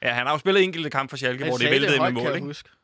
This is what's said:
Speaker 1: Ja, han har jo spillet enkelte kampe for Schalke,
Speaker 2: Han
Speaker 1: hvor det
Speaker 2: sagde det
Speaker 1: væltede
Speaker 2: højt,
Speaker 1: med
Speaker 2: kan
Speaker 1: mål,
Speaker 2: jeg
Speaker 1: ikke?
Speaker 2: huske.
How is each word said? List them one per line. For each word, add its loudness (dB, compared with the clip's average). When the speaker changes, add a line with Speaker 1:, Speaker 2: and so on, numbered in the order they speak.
Speaker 1:
Ja, 0
han 0
har 0
jo -2
spillet 2
enkelte -4
kampe -2
for -12
Schalke, -2
Speaker 2:
Han -2
Speaker 1:
hvor -2
det 0
Speaker 2:
sagde 4
det 4
Speaker 1:
væltede 2
Speaker 2:
højt, 2
Speaker 1:
med -2
Speaker 2:
kan -2
Speaker 1:
mål, 0
Speaker 2:
jeg -4
Speaker 1:
ikke? -6
Speaker 2:
huske. -14